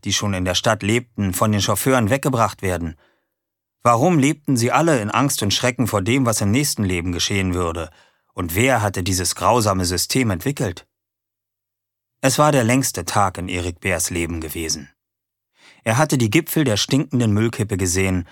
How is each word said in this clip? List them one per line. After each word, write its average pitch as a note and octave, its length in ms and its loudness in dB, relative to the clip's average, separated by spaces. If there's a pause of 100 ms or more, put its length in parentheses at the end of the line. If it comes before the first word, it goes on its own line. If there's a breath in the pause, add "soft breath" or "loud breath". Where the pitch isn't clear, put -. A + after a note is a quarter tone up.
die G2+ 80 -4
schon G2+ 200 -2
in F#2 120 -2
der F#2 100 0
Stadt G#2+ 300 0
lebten, G#2 500 -2
von A2 160 2
den G#2+ 100 2
Chauffeuren A2+ 500 2
weggebracht B2+ 520 0
werden? E2+ 320 -4 (880)
Warum C3 380 4
lebten C#3+ 360 0
sie A#2 140 2
alle C#3+ 300 2
in G2+ 100 -4
Angst C3+ 320 0
und G#2 100 0
Schrecken B2 360 0
vor G#2 120 0
dem, A#2+ 260 0
was A2+ 140 0
im G2+ 120 2
nächsten C3+ 320 0
Leben F2+ 260 -2
geschehen F#2 440 -2
würde? E2 360 -4 (440 soft breath)
Und E2+ 200 -6
wer A#2+ 280 2
hatte G2+ 200 -2
dieses F2+ 320 -2
grausame G2+ 500 2
System G2+ 460 0
entwickelt? G#2 560 -4 (1300)
Es C3+ 180 2
war D3+ 140 6
der C3+ 100 4
längste B2 420 0
Tag G2 320 0
in F2 120 -8
Erik F2 320 -6
Beers F2+ 300 -2
Leben E2+ 300 -4
gewesen. D#2+ 500 -8 (920 soft breath)
Er A2+ 160 0
hatte D3+ 200 2
die A2+ 120 2
Gipfel D#3+ 320 0
der A2+ 140 2
stinkenden A#2+ 560 0
Müllkippe G#2+ 440 -2
gesehen, F#2 560 0